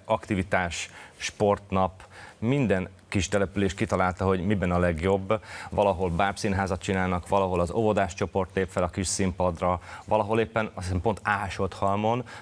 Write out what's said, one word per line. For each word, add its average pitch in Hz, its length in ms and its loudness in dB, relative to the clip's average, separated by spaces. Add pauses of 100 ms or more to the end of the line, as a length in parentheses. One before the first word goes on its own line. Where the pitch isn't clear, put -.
aktivitás, 92 840 -2 (260)
sportnap, 98 840 0 (360)
minden 107 500 2 (200)
kis 95 200 0
település 98 460 0
kitalálta, 92 500 0
hogy 92 220 2
miben 95 240 2
a 87 80 2
legjobb. 95 600 2 (300)
Valahol 92 400 2
bábszínházat 95 720 0
csinálnak, 92 460 -2
valahol 92 320 2
az 87 100 0
óvodás 101 440 0
csoport 95 400 -2
lép 95 140 0
fel 95 140 -2
a 90 60 2
kis 95 180 -2
színpadra, 90 760 0 (240)
valahol 107 360 2
éppen, 110 340 -2
azt 92 120 -8
hiszem, 92 140 0
pont 104 220 0
Ásodhalmon, 101 1000 0 (180)